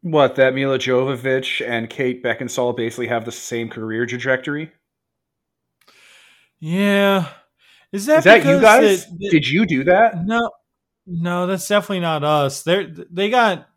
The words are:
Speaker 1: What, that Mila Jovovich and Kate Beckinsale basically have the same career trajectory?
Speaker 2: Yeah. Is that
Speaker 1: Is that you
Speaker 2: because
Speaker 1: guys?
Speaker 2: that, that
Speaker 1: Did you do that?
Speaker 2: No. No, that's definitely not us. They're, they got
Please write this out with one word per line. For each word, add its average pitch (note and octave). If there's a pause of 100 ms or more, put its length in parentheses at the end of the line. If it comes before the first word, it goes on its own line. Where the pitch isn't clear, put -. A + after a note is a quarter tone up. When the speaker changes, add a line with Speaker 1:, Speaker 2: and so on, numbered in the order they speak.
Speaker 1:
What, D3+
that C3
Mila C3+
Jovovich C3
and A#2
Kate B2+
Beckinsale B2
basically A#2
have A#2
the A#2
same A#2
career A2
trajectory? C3 (1900)
Speaker 2:
Yeah. G3 (640)
Is G3
that D#4
Speaker 1:
Is -
that A3
you D#3+
Speaker 2:
because C#4
Speaker 1:
guys? G#3+
Speaker 2:
that, E3+
that G3
Speaker 1:
Did C#3+
you F#3+
do C#3
that? F#3
Speaker 2:
No. A3+ (560)
No, F3
that's F#3
definitely G3+
not D#3+
us. D3
They're, F3+ (240)
they G3
got A3+